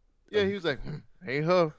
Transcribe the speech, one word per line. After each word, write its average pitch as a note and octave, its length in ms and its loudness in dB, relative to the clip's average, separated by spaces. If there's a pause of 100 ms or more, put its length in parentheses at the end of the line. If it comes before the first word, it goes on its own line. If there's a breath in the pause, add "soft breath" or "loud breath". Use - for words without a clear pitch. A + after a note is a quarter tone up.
(320)
Yeah, G3+ 140 2
he G3 80 -2
was F3+ 120 -8
like, C#3 200 -2
"Mm, D3 160 -10 (260)
ain't C#3+ 180 -2
her. E3+ 340 4